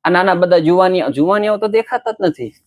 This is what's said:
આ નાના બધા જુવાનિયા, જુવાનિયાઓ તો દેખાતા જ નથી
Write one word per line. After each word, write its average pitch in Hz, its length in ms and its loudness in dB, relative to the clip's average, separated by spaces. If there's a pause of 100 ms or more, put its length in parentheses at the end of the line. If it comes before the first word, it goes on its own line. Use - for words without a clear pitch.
આ 165 100 0
નાના 185 260 0
બધા 175 280 2
જુવાનિયા, 180 500 2
જુવાનિયાઓ 208 440 0
તો 220 140 -4
દેખાતા 226 420 -4
જ - 0 - (100)
નથી 127 240 -10 (140)